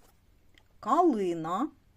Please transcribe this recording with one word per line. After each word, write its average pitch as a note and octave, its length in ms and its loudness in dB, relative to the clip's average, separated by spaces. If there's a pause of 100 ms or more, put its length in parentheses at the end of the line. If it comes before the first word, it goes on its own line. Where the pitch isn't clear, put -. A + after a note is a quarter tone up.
(800)
калина. G#3+ 880 0 (280)